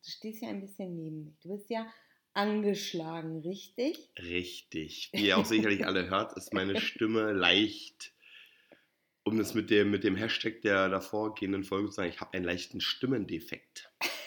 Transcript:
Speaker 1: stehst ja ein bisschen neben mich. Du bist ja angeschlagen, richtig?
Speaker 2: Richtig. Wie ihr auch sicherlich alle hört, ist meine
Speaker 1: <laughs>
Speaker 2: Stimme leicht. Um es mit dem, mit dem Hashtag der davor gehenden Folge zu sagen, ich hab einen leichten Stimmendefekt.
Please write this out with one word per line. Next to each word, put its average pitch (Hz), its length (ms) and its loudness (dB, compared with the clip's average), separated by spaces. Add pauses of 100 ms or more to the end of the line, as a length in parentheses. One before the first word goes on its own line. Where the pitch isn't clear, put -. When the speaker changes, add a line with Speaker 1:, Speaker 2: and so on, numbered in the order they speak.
Speaker 1:
stehst - 380 -12
ja 233 80 -8
ein 202 120 -6
bisschen 190 340 -10
neben 156 300 -8
mich. 151 140 -20
Du 170 100 -14
bist 202 200 -8
ja 226 180 -4 (460)
angeschlagen, 170 1080 0
richtig? 202 680 -6 (120)
Speaker 2:
Richtig. 87 920 -6
Wie 101 140 2
ihr 95 100 6
auch 104 80 4
sicherlich 107 400 4
alle 92 240 0
hört, 101 280 -2
ist - 160 -10
meine 98 220 0
Speaker 1:
<laughs> 110 40 0
Speaker 2:
Stimme 110 540 0
leicht. 98 800 4 (1120)
Um 110 160 2
es 101 140 0
mit 107 160 0
dem, 101 220 8
mit 101 120 2
dem 98 120 4
Hashtag 113 460 -2
der 98 280 4
davor 107 460 -2
gehenden 98 280 -2
Folge 98 260 -2
zu - 60 -14
sagen, 90 140 -2
ich - 120 -8
hab - 120 -10
einen 92 120 -2
leichten - 360 -4
Stimmendefekt. - 1080 -4 (360)